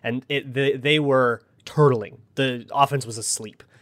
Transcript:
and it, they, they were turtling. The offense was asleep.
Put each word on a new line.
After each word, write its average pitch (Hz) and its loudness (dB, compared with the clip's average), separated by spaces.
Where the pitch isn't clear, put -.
and 123 -4
it, 139 -4
they, 135 0
they 147 2
were 131 2
turtling. 127 2
The 127 -2
offense 139 2
was 113 -12
asleep. - -10